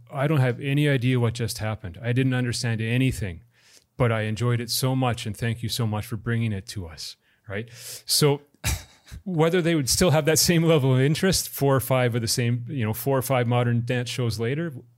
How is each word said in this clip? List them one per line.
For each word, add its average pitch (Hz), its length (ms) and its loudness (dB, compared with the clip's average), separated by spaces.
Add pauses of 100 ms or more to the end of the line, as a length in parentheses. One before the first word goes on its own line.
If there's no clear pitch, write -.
(120)
"I 143 140 -2
don't 151 140 2
have 123 200 0
any 143 280 2
idea 127 300 2
what 117 160 2
just - 240 -4
happened. 104 440 -6
I 120 100 -2
didn't 131 220 2
understand 120 480 -2
anything, 117 600 -2 (540)
but 120 160 2
I 110 100 0
enjoyed 117 380 0
it 117 100 -8
so 131 240 0
much, 127 320 0
and 104 100 -6
thank 117 260 -4
you 113 60 -6
so 113 180 -2
much 104 200 -4
for 117 100 -8
bringing 117 360 -2
it 95 160 -8
to 92 180 -10
us," - 300 -16 (320)
right? 104 200 -8 (360)
So 143 380 2 (200)
<laughs> - 640 -8
whether 170 380 2
they 170 120 2
would 139 140 0
still 185 220 4
have 147 160 4
that 156 120 4
same 170 260 4
level 143 280 4
of 127 80 4
interest 156 480 2
four 139 260 2
or 131 60 4
five 123 340 2
of 120 60 0
the 110 80 -2
same, 120 400 0
you 139 160 -4
know, 107 80 0
four 135 240 0
or 127 60 2
five 123 240 0
modern 120 400 2
dance 123 240 -4
shows 117 280 -2
later, 143 340 -4 (260)